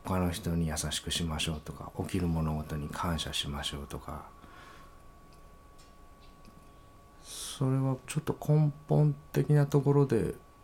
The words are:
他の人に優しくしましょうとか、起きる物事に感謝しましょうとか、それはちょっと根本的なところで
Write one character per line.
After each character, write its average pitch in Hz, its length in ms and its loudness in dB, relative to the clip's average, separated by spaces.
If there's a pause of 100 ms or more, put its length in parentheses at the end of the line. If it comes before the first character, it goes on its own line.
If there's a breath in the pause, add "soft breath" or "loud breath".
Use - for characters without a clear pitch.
他 92 140 0
の 90 120 2
人 85 200 -4
に 85 180 2
優 76 80 -2
し 76 240 -4
く 82 100 -8
し 85 140 0
ま 78 140 -2
し - 100 -2
ょ 80 60 -2
う 73 100 -6
と - 80 -10
か、 - 180 -12 (120)
起 - 20 -2
き - 140 -2
る 87 80 0
物 80 280 2
事 78 220 -4
に 73 120 -6
感 82 300 -2
謝 - 140 -4
し - 160 -4
ま 71 160 -6
し - 100 -4
ょ 73 80 -8
う 71 40 -10
と 71 120 -8
か、 71 280 -10 (3000 loud breath)
そ - 480 -4
れ 135 80 2
は 131 180 2 (100)
ち - 120 -4
ょ - 20 0
っ - 20 -18
と - 140 -2 (100)
根 151 260 4 (160)
本 151 260 6 (180)
的 143 220 4
な 143 120 6
と 143 140 4
こ 139 120 4
ろ 143 140 6
で 107 280 2 (300)